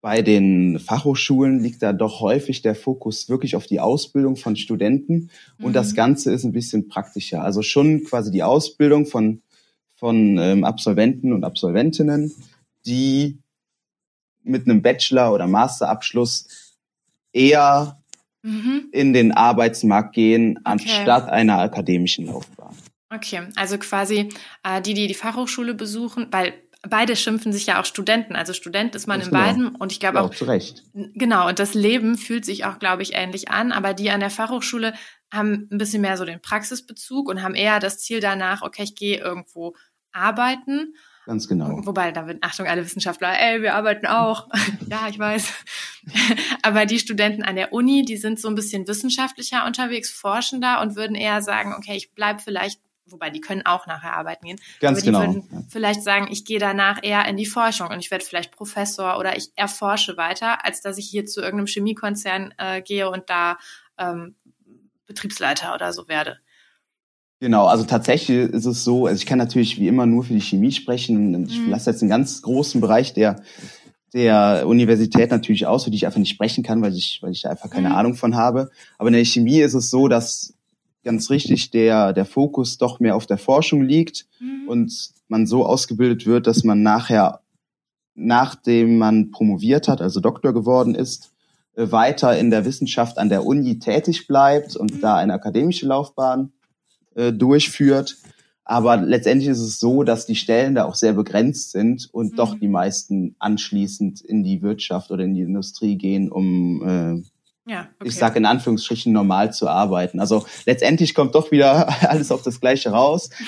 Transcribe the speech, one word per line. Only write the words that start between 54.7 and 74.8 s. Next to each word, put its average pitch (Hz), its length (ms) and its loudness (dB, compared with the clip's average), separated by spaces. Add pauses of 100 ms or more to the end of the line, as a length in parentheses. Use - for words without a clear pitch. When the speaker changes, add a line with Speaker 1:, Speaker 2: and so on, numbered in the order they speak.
Speaker 1:
Ganz 139 180 2
Speaker 2:
aber - 20 -2
die 104 60 -2
Speaker 1:
genau. 104 140 4
Speaker 2:
würden 92 320 -2
Speaker 1:
Ja. - 160 -12
Speaker 2:
vielleicht 208 360 -2
sagen, 202 260 0
ich 208 140 -10
gehe 214 160 -6
danach 202 420 0
eher 208 240 0
in 196 100 -4
die 208 100 -6
Forschung 226 420 -2
und 175 100 -10
ich 175 140 -12
werde 185 120 -8
vielleicht 175 280 -8
Professor 202 640 -6
oder 190 180 -4
ich - 200 -12
erforsche 202 600 -4
weiter, 185 480 -4
als - 160 -6
dass 196 180 -10
ich 202 100 -14
hier 202 180 -6
zu 208 140 -10
irgendeinem 202 260 -6
Chemiekonzern, 202 920 -6
äh, 190 240 -8
gehe 196 280 -4
und 185 180 -12
da, 175 300 -2 (400)
ähm, 175 380 -8 (720)
Betriebsleiter 175 680 -6
oder 175 180 -6
so 175 160 -16
werde. 156 300 -6 (1000)
Speaker 1:
Genau, 110 280 4
also 110 180 4
tatsächlich 123 540 0 (120)
ist 110 140 -4
es 120 180 -4
so, 123 240 2
also 90 140 0
ich - 60 -8
kann 127 120 0
natürlich 117 400 0
wie 101 100 2
immer 123 180 4
nur 117 180 4
für 120 80 -6
die 107 80 2
Chemie 101 320 0
sprechen 117 640 0
und 87 160 -2
ich 233 100 -4
Speaker 2:
Mhm. 233 100 -2
Speaker 1:
lasse 120 200 0
jetzt 113 120 -2
einen 107 80 4
ganz 131 320 0
großen 131 380 0
Bereich 110 320 4
der, 104 300 2 (720)
der 104 520 4
Universität 113 640 4